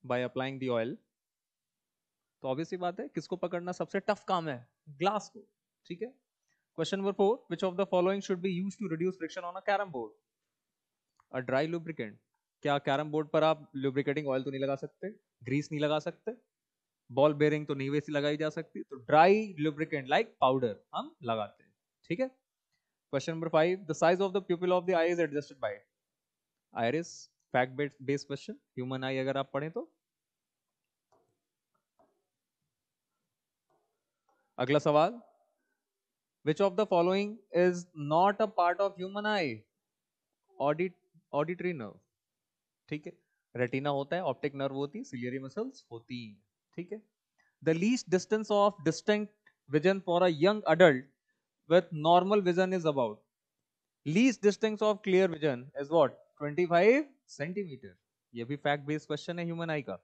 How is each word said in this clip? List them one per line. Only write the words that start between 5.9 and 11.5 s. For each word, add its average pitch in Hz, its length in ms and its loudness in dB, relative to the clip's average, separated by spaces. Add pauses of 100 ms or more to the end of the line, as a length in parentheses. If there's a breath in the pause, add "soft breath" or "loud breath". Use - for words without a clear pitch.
है। 247 120 -12 (680)
Question 190 240 -2
number 196 160 -2
four, 208 180 4 (140)
which 180 180 -2
of 180 100 -8
the 196 140 2
following 190 340 2
should 180 140 -2
be 190 100 -2
used 185 300 -6
to 185 100 -6
reduce 180 260 -4
friction 170 260 -10
on 175 160 -10
a - 100 -20
carom 196 220 -2
board? 120 180 -8 (1200)
A 127 160 -6